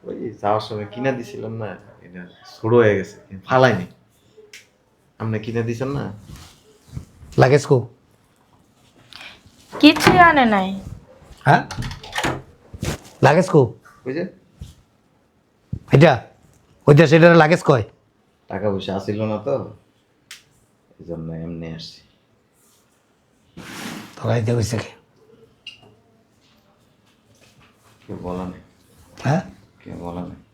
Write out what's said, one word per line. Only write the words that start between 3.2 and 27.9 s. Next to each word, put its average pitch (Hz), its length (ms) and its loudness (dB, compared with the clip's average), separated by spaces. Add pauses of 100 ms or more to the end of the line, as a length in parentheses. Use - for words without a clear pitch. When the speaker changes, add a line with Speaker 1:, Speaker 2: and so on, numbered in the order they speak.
Speaker 1:
ফালাইনি। 123 420 2 (1300)
আপনি 110 180 -4
কিনা 117 240 -6
দিছেন 117 260 -6
না? 135 160 -6 (1300)
Speaker 2:
লাগেজ 131 280 4
কো? 135 120 2 (1900)
Speaker 3:
কিছুই 359 460 4
আনে 320 260 6
নাই। 196 240 0 (760)
Speaker 2:
হ্যাঁ? - 180 4 (1600)
লাগেজ 160 260 4
কো? 151 120 4 (440)
Speaker 1:
ওই 131 100 -10
যে। 170 100 -6 (1700)
Speaker 2:
এটা? 147 200 8 (760)
ওই 147 80 6
দেশে 156 220 6
এটার 170 200 8
লাগেজ 160 260 4
কয়? 123 220 2 (680)
Speaker 1:
টাকা 98 200 -6
পয়সা 95 260 -6
আসিল 104 280 -6
না 107 120 -4
তো, 123 180 -6 (1500)
এই 82 60 -20
জন্য 82 260 -10
এমনি 82 400 -10
আসছি। - 280 -18 (2000)
Speaker 2:
তোরা 117 220 -6
আইতে 117 200 -2
কইছে 110 240 -4
কে? - 120 -12 (3000)